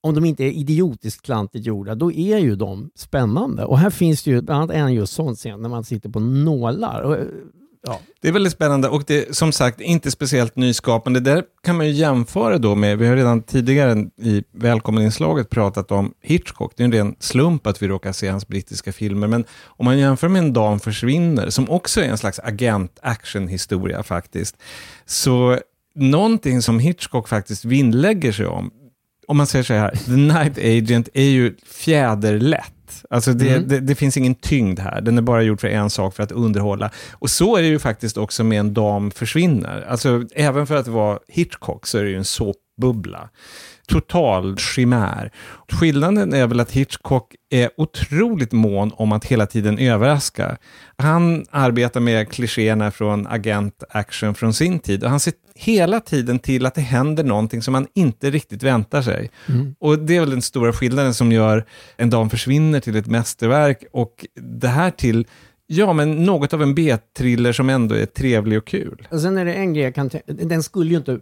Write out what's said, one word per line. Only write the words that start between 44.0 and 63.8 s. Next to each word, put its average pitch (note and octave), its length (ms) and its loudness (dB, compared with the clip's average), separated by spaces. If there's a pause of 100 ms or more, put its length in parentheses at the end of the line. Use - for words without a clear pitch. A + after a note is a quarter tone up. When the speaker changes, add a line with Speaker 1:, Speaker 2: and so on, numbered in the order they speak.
Speaker 2:
chimär. G#2+ 720 0 (380)
Skillnaden E3 680 0
är B2+ 120 4
väl A#2+ 140 0
att A#2 120 -2
Hitchcock - 640 -2 (160)
är B2 260 2
otroligt D#3 760 -2
mån G#2+ 440 2
om G#2+ 160 0
att G#2+ 120 -2
hela A2 220 2
tiden G#2+ 320 0
överraska. B2+ 800 0 (400)
Han E3 540 2
arbetar B2 500 0
med A2+ 300 2
klichéerna A2 600 0
från G#2 360 -2
agent-action G#2 1080 -4
från A2 200 0
sin F3 240 0
tid. G2+ 260 -2
Och A#2+ 60 0
han C#3+ 100 0
ser E3 120 -2 (220)
hela G#3+ 460 2
tiden B2 380 -2
till B2+ 280 0
att C3 80 -2
det D#3 60 -4
händer C#3+ 440 0
någonting A2 380 -2
som C3+ 100 -4
man C3 220 0
inte C#3+ 360 0
riktigt C3 320 -4
väntar C3 400 0
sig. A2 280 -4 (180)
Speaker 1:
Mm. C3+ 320 -2
Speaker 2:
Och D3+ 180 2
det D#3 180 0
är E3+ 40 4
väl D3+ 100 2
den B2+ 120 -2
stora A#2 300 0
skillnaden B2+ 420 0
som A#2 180 2
gör A2 320 4 (320)
En A#2 140 2
dam A2+ 200 2
försvinner C#3+ 500 0
till A2 160 -4
ett G#2+ 100 -2
mästerverk A#2+ 840 0